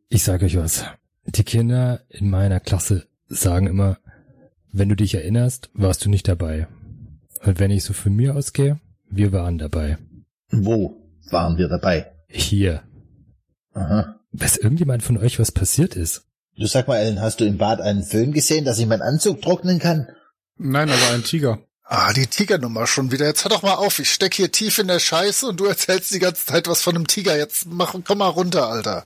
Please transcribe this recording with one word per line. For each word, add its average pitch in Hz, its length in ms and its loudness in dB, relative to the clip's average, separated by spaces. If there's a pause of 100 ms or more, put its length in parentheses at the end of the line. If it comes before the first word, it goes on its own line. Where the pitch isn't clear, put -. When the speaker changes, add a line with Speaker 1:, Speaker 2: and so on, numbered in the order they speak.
(100)
Speaker 1:
ich 104 140 4
sag 92 180 2
euch 95 160 2
was. 82 260 -2 (400)
Die - 200 0
Kinder 123 680 2
in 101 180 -2
meiner 95 320 2
Klasse - 460 -2 (220)
sagen 92 380 2
immer, 98 300 2 (760)
"Wenn 98 180 2
du 101 60 2
dich 104 180 0
erinnerst, 120 580 -2
warst 95 320 0
du 104 60 2
nicht 101 180 2
dabei." 80 400 -2 (760)
Und 95 160 2
wenn 98 120 4
ich 101 140 2
so 101 100 -4
von - 200 0
mir 135 220 2
ausgehe, 143 440 0 (280)
wir 98 240 2
waren 87 240 0
dabei. 76 400 -2 (540)
Speaker 2:
Wo 104 440 2 (360)
waren 85 260 0
wir 85 120 2
dabei? 87 440 0 (160)
Speaker 1:
Hier. 95 540 0 (920)
Speaker 2:
Aha. 95 420 -2 (160)
Speaker 1:
Weiß 139 260 -2
irgendjemand 131 440 0
von 113 160 0
euch, 113 200 0
was 113 140 2
passiert - 440 0
ist? - 280 -6 (320)
Speaker 2:
Du, 110 100 -4
sag 127 220 0
mal, 120 100 2
Alan, 107 220 0
hast 110 200 -2
du 113 40 4
im 101 140 2
Bad 107 220 0
einen 101 220 0
Föhn 113 300 0
gesehen, 151 320 0
dass 113 140 0
ich 117 80 2
meinen 107 160 0
Anzug 156 400 0
trocknen 180 360 0
kann? 160 300 0 (500)
Speaker 3:
Nein, 147 320 0
aber 123 240 2
ein 117 100 -4
Tiger. 131 340 -2 (260)
Speaker 4:
Ah, - 280 0
die 131 140 0
Tigernummer 123 600 -2
schon 131 260 -2
wieder. 139 140 0
Jetzt 151 180 0
hör 196 60 -2
doch 214 120 0
mal 196 120 2
auf. 196 240 0
Ich 139 120 -2
steck - 240 0
hier 185 160 2
tief - 280 -2
in 190 100 0
der 175 100 2
Scheiße 196 480 0
und 185 140 -4
du 196 60 2
erzählst 190 460 -2
die 190 60 -2
ganze 180 280 0
Zeit 170 220 0
was 170 140 0
von 170 140 0
einem 165 100 -2
Tiger. 180 300 0
Jetzt 147 300 -4
mach, 175 280 -4 (100)
komm 202 140 0
mal 196 100 2
runter, 170 400 0
Alter. 107 380 -4